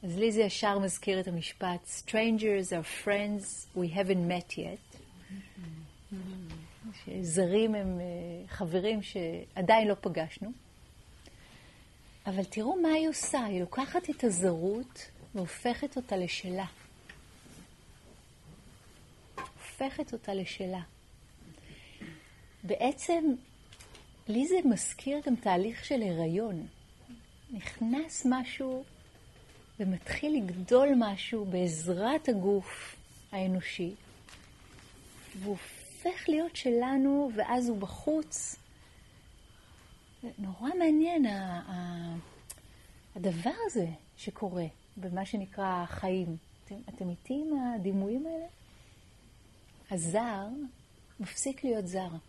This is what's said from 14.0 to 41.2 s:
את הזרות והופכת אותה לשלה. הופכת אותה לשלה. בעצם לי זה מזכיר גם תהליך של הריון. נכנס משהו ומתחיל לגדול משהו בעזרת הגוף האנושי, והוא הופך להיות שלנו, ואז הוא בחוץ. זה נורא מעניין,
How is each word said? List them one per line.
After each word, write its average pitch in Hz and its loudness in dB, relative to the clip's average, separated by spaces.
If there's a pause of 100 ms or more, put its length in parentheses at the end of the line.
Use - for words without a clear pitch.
את - -2
הזרות 190 0 (260)
והופכת 233 -2
אותה 247 -2
לשלה. 180 -4 (2750)
הופכת - -6
אותה 220 -6
לשלה. 185 -4 (1800)
בעצם 294 2 (1040)
לי 240 2
זה 370 4 (100)
מזכיר 269 2
גם 262 4
תהליך 208 2
של 269 2
הריון. 170 0 (840)
נכנס 254 -2
משהו 254 0 (960)
ומתחיל 190 0
לגדול 208 6
משהו 208 0
בעזרת 180 0
הגוף 202 2 (360)
האנושי, 185 -2 (1500)
והוא 196 -2 (460)
הופך 359 -2
להיות 330 2
שלנו, 269 4
ואז 240 2
הוא 226 0
בחוץ. - -2 (1700)
זה 240 -10
נורא 196 -4 (100)
מעניין, 320 6